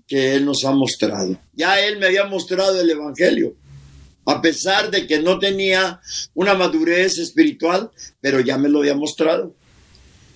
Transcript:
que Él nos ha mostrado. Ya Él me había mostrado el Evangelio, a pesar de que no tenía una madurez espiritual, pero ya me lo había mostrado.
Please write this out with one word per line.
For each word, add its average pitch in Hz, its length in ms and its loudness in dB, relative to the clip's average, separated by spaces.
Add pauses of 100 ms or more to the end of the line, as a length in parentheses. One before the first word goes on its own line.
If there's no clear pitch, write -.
que 135 280 0
Él 139 100 2
nos 139 180 -2
ha 135 80 0
mostrado. 104 640 -2 (160)
Ya 185 260 0
Él 208 200 0
me 196 80 2
había 196 180 2
mostrado 190 540 -2
el 170 100 2
Evangelio, 147 640 0 (720)
a 147 160 0
pesar 190 500 0
de 185 160 -2
que 151 120 0
no 185 200 2
tenía 190 600 0 (340)
una 196 200 0
madurez 175 640 0
espiritual, 165 720 0 (300)
pero 135 180 0
ya 131 180 0
me 143 120 0
lo 147 100 2
había 143 160 2
mostrado. 156 600 -2 (800)